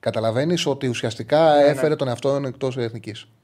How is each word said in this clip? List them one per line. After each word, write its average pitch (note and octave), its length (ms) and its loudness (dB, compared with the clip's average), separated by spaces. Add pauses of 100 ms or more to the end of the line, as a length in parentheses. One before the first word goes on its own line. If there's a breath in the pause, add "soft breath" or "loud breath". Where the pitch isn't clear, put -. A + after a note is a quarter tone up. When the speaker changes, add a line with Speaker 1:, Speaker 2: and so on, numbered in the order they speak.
Speaker 1:
καταλαβαίνεις A#2 640 -2
ότι C#3 220 -2
ουσιαστικά B2+ 680 2
Speaker 2:
Ναι, D3 60 6
ναι. C#3+ 80 6
Speaker 1:
έφερε D3+ 260 0
τον C#3 120 -2
εαυτό C3+ 320 -2
του C#3 60 -6
εκτός B2+ 300 -6
εθνικής. A2+ 500 -8 (180)